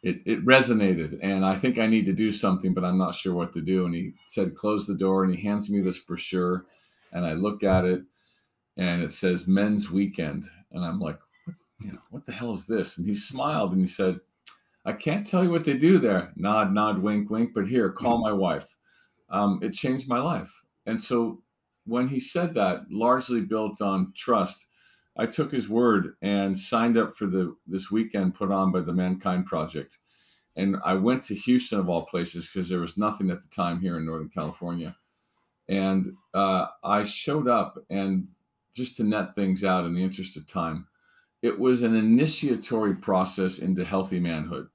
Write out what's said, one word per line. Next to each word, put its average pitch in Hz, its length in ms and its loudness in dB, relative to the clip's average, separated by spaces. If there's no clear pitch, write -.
It, 87 240 -4
it 101 180 0
resonated, 107 760 4
and 95 200 0
I 95 120 2
think 123 240 0
I 110 80 2
need 110 180 4
to 95 80 2
do 107 180 2
something, 92 440 0
but 90 100 0
I'm 92 140 2
not 90 160 0
sure 92 180 -2
what 85 200 -2
to 85 80 -4
do. 90 260 0
And 85 80 -2
he 85 180 -6
said, 92 260 -2
"Close 104 320 -2
the 101 80 -4
door," 95 300 2
and 92 100 2
he 85 80 -4
hands 104 260 -2
me 101 140 0
this 92 160 -2
brochure, 90 720 -4
and 87 140 -4
I 80 80 -2
look 101 300 -2
at 92 220 4
it, 90 180 0
and 87 240 0
it 78 80 -4
says, 90 380 0
"Men's 101 420 2
Weekend." 90 560 -2
And 87 140 -6
I'm 90 140 -4
like, 80 180 -6
"What, 175 100 -14
you 104 120 -12
know, - 80 -18
what - 160 -14
the 120 60 -12
hell 120 200 -6
is 90 140 -10
this?" 104 320 -2
And 87 80 -4
he 104 80 0
smiled 131 560 -2
and 92 100 2
he 92 60 2
said, 92 320 0
"I 208 80 -4
can't 202 320 -2
tell 185 180 2
you 180 60 4
what 165 140 2
they 143 120 2
do 165 220 8
there." 104 380 2
Nod, 104 360 2
nod, 104 280 2
wink, 104 320 0
wink, 117 240 0
"But 98 120 0
here, 113 240 2
call 117 280 0
my 107 140 0
wife." 92 440 0
Um, 98 320 2
it 110 100 -4
changed 131 340 -4
my 123 120 0
life. 123 420 -4
And 113 160 -4
so 117 400 0
when 123 240 0
he 135 100 -2
said 170 340 -2
that, 95 380 0
largely 120 500 0
built 104 400 -4
on 95 340 0
trust, - 520 -2
I 117 80 0
took - 240 -2
his 110 200 -4
word 110 520 4
and 98 380 0
signed 117 380 2
up 110 180 2
for 104 100 -4
the, 92 300 0
this 92 240 -6
weekend 101 460 0
put 98 160 -2
on 95 220 2
by 92 80 2
the 82 100 -4
Mankind 92 540 0
Project. 78 520 -6
And 98 260 0
I 95 120 2
went 120 280 2
to 101 120 -6
Houston, 123 440 2
of 90 80 0
all 85 180 0
places, 85 440 -6
'cause 90 180 -4
there 90 140 0
was 82 160 -6
nothing 104 320 0
at 87 120 -4
the - 60 -20
time 87 320 -2
here 87 180 -2
in 80 80 -4
Northern 80 220 -6
California. 85 680 -8
And, 95 480 0
uh, 95 340 2
I 104 200 2
showed 143 440 -2
up, 113 300 0
and 95 380 -2
just - 240 -8
to 110 80 0
net 104 300 -2
things 95 280 0
out 92 220 2
in 85 80 -2
the 90 100 0
interest 95 320 -6
of 76 120 -16
time, 82 380 -6
it - 140 0
was 127 240 4
an 113 120 4
initiatory 113 1000 2
process 92 640 0
into 92 260 -2
healthy 95 340 -2
manhood. 82 560 -4